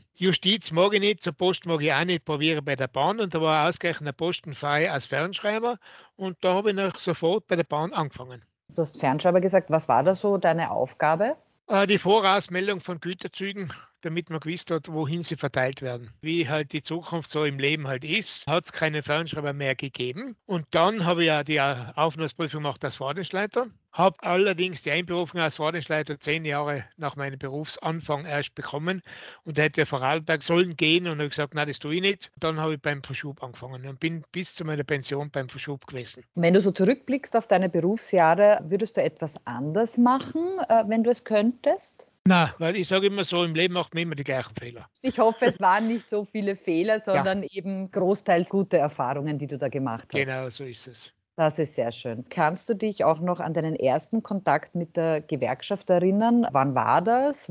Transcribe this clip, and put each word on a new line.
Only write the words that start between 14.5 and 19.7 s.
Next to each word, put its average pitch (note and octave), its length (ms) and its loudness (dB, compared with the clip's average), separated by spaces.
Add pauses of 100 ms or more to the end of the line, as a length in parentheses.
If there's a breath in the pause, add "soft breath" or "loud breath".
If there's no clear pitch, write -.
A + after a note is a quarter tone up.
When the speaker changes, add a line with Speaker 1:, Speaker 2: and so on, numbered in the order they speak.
Speaker 1:
hat, D#3+ 200 -4
wohin D#3 320 -2
sie - 140 -6
verteilt C3+ 440 -2
werden. B2 300 -8 (100)
Wie D#3+ 260 0
halt D3+ 260 -2
die D3+ 100 -6
Zukunft E3 480 -6
so D3+ 140 0
im C#3 140 -2
Leben C#3+ 280 0
halt C3 160 -6
ist, F3+ 420 -4
hat's E3 260 -2
keine D3+ 320 -2
Fernschreiber D3+ 500 -4
mehr C#3 220 -2